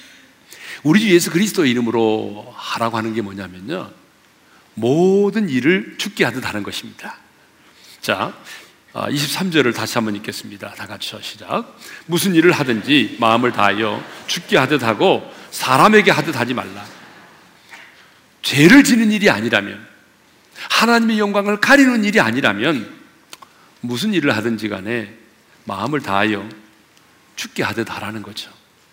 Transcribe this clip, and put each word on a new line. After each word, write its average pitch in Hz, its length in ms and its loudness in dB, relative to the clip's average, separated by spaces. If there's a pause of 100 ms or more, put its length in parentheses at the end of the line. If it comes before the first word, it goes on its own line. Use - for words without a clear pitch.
(840)
우리 160 160 4
주 220 100 2
예수 175 220 4
그리스도의 170 400 2
이름으로 110 840 -2
하라고 113 420 -4
하는 110 160 -4
게 113 80 -4
뭐냐면요, 98 720 -10 (840)
모든 190 760 2
일을 143 480 0
죽게 202 280 -2
하듯 117 200 -4
하는 104 180 -6
것입니다. 101 540 -14 (840)
자, 101 360 -4 (560)
아, 107 160 -6
이십삼 147 420 -4
절을 127 220 2
다시 113 220 -6
한번 110 220 -2
읽겠습니다. 101 560 -14
다 98 120 -14
같이요, 107 360 -14
시작. 127 560 -10 (280)
"무슨 170 300 -2
일을 160 160 6
하든지 123 680 0
마음을 117 320 2
다하여 104 540 -2 (220)
죽게 - 300 -2
하듯 135 260 2
하고 117 460 0 (220)
사람에게 185 600 4
하듯 143 280 -2
하지 120 140 -2
말라." 101 320 -8 (1600)
죄를 175 400 8
지는 220 280 4
일이 208 180 2
아니라면, 104 560 0 (840)
하나님의 226 500 2
영광을 208 400 0
가리는 247 440 6
일이 208 160 2
아니라면 117 760 0 (920)
무슨 123 280 -2
일을 143 220 2
하든지 110 340 -2
간에 101 440 -6 (520)
마음을 110 360 -4
다하여 101 460 -2 (880)
죽게 - 280 -8
하듯 107 320 -4
하라는 107 280 -10
거죠. - 280 -16 (420)